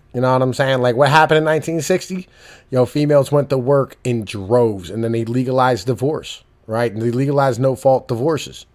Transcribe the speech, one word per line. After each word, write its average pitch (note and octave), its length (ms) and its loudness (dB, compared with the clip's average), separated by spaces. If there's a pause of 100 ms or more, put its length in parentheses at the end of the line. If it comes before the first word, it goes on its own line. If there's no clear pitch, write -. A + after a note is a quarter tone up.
(120)
You B2 80 -4
know C3 120 2
what C3 100 2
I'm C3 100 0
saying? C3+ 280 0
Like, B2 160 2
what C#3 120 4
happened D#3 300 4
in D#3 60 0
nineteen D#3 360 -2
sixty? F3+ 480 -4 (400)
Yo, B2+ 160 2
females D3 480 2
went C#3+ 160 2
to C#3 80 0
work C3+ 480 0
in A#2+ 220 -2
droves, G2+ 640 0
and A2 120 -6
then A2+ 100 -2
they A#2 120 -2
legalized B2+ 640 0
divorce, C3 580 -4 (220)
right? A2+ 260 -2
And G#2+ 80 -8
they A#2 100 0
legalized C3+ 500 0
no-fault C3 480 2
divorces. C3 680 -4